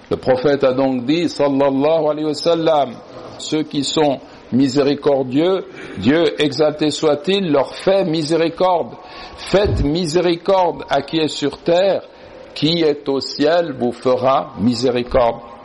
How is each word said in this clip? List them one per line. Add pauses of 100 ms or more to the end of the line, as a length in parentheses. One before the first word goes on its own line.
(120)
Le
prophète
a
donc
dit,
sallallahu
alayhi
wa
sallam, (460)
ceux
qui
sont (320)
miséricordieux, (320)
Dieu, (160)
exalté
soit-il,
leur
fait
miséricorde. (420)
Faites
miséricorde
à
qui
est
sur
terre, (520)
qui
est
au
ciel
vous
fera (100)
miséricorde. (260)